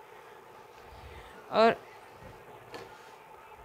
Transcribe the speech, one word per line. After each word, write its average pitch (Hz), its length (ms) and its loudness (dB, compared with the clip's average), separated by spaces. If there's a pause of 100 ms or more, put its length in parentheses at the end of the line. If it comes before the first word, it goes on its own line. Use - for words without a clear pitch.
(1500)
और 226 240 12 (1900)